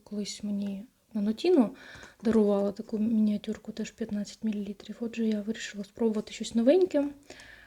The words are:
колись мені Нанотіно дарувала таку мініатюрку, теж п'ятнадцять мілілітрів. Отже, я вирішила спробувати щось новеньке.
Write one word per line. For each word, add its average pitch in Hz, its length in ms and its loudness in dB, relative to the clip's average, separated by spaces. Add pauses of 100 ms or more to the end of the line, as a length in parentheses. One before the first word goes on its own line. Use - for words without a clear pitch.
колись 208 380 -8
мені 202 440 -6 (300)
Нанотіно 220 540 2 (520)
дарувала 202 500 4
таку 214 260 -6
мініатюрку, 214 760 0
теж 214 180 -8
п'ятнадцять 208 540 -8
мілілітрів. 208 560 -6
Отже, 233 260 -4
я 214 140 0
вирішила 202 440 -8
спробувати 214 480 -2
щось - 220 -8
новеньке. 285 540 4 (580)